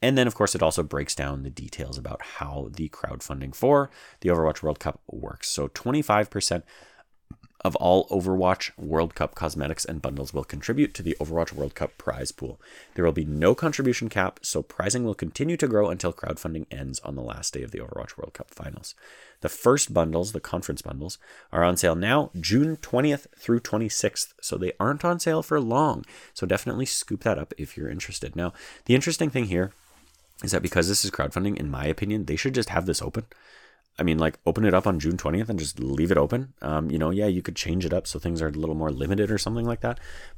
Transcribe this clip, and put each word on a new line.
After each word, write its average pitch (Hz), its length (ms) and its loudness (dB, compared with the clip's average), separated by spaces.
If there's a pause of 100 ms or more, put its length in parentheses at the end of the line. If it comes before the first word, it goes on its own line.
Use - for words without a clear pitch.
and 131 160 4
then, 123 120 6
of - 80 -4
course, 104 180 2
it 90 80 0
also 80 220 4
breaks 71 320 -4
down 71 260 -4
the 67 80 -8
details 65 480 -10
about - 240 -10
how 71 480 -8
the 78 180 -6
crowdfunding 67 680 -8
for 139 340 4 (300)
the 92 80 0
Overwatch 80 340 2
World 76 160 0
Cup - 300 -6
works. - 420 -8
So 69 160 -2
twenty-five 113 640 2
percent 90 340 -2 (1000)
of 92 120 2
all 90 320 4
Overwatch 92 680 2
World 78 380 0
Cup - 220 -4
cosmetics 78 480 -4
and 80 180 -6
bundles 69 320 -4
will 69 80 -2
contribute 117 520 0
to - 80 -10
the 80 180 -2
Overwatch 80 320 -2
World 73 240 -4
Cup - 200 -6
prize - 360 -4
pool. - 280 -10 (340)
There 90 100 2
will 82 80 6
be 76 120 0
no 76 300 4
contribution 135 540 0
cap, 92 340 -2
so - 200 -2
prizing 117 420 -2
will 104 100 0
continue 143 420 -2
to 143 120 2
grow 104 200 4
until 90 240 -2
crowdfunding 80 600 -6
ends 67 280 -6
on 69 140 -8
the 64 80 -8
last 60 320 -8
day 67 80 -6
of - 80 -10
the - 80 -8
Overwatch - 380 -10
World - 180 -10
Cup - 160 -14
finals. - 460 -12 (460)
The - 60 0
first - 460 2
bundles, 85 380 2
the - 80 -6
conference - 420 -6
bundles, 69 360 -8 (340)
are 82 100 4
on 87 140 6
sale 85 180 4
now, 117 460 2
June 135 380 4
twentieth 143 500 2 (100)
through 117 220 2
twenty-sixth, - 800 -2
so - 160 -4
they 90 240 -2
aren't 139 240 2
on 175 160 2
sale 160 220 2
for 156 180 2
long. 127 440 2 (300)
So - 120 -4
definitely 110 400 0
scoop - 360 -4
that 104 160 2
up - 180 -8
if - 200 -8
you're 76 120 -6
interested. - 460 -8
Now, 87 200 -4 (320)
the 123 100 8
interesting 156 340 2
thing 123 140 0
here 92 260 2 (720)
is - 80 -4
that 90 120 2
because 87 260 4
this 101 160 2
is 101 80 -4
crowdfunding, 92 460 -2
in 73 120 -4
my 69 140 -4
opinion, 101 400 0
they 76 120 -2
should 135 180 -2
just 120 160 0
have 90 160 0
this 87 160 0
open. - 240 -6 (720)
I 87 60 2
mean, 80 140 4
like, 78 280 2
open 95 180 2
it 101 80 6
up 92 140 6
on 90 140 2
June 82 180 0
twentieth 101 320 0
and 101 80 -2
just 73 200 -6
leave 69 320 2
it 87 60 6
open. 123 460 2
Um, 78 280 0
you 78 80 0
know, 78 120 2
yeah, 101 160 2
you 90 160 2
could - 140 -6
change 90 280 0
it 82 80 -2
up 90 140 0
so - 120 -6
things 85 220 -2
are 80 80 0
a 76 40 -4
little 78 220 -2
more 78 160 0
limited 98 400 0
or 107 60 2
something 117 300 -2
like 117 140 -2
that, 120 200 -4 (380)